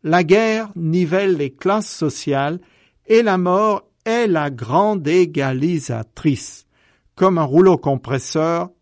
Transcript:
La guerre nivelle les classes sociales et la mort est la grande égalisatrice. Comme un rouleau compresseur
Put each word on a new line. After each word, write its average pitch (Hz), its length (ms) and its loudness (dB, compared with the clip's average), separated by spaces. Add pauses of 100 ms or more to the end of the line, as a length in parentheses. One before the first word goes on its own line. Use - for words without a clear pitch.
La 175 200 2
guerre 220 520 2
nivelle 175 600 0
les 143 120 -4
classes 208 420 -2
sociales 143 680 -4 (480)
et 226 160 4
la 196 160 0
mort 190 500 0 (160)
est 226 220 0
la 151 240 -2
grande 147 560 -2
égalisatrice. 147 1600 -2 (480)
Comme 185 240 2
un 160 40 0
rouleau 165 340 6
compresseur 156 920 -2 (120)